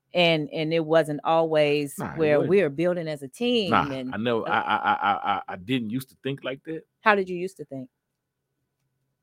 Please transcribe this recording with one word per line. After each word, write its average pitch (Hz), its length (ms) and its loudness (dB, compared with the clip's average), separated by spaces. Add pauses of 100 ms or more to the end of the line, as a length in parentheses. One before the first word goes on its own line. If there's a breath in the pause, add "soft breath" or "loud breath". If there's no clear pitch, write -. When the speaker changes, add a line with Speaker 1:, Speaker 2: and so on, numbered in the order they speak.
(140)
Speaker 1:
And, 165 380 2
and 156 220 -4
it 165 120 0
wasn't 151 380 2
always 151 760 2
Speaker 2:
Nah, 139 140 -8
it - 40 -10
Speaker 1:
where 151 200 4
Speaker 2:
wasn't. 143 120 2
Speaker 1:
we're 180 220 4
building 170 360 -2
as 151 160 -8
a 135 40 -12
team 233 440 -2
Speaker 2:
Nah, 92 200 4
Speaker 1:
and 131 220 -8
Speaker 2:
I - 40 -6
never, 113 240 0
Speaker 1:
uh, - 100 -6
Speaker 2:
I, 107 240 2
I, 101 180 2
I, 98 400 0
I, 92 160 -2
I 95 60 -10
didn't 110 360 -4
used 131 180 -8
to - 140 -20
think 139 200 -8
like 135 220 -10
that. 160 160 -10 (200)
Speaker 1:
How 214 140 4
did 190 140 -2
you 180 80 -6
used 175 200 -10
to 151 80 -16
think? 135 240 -14 (1300)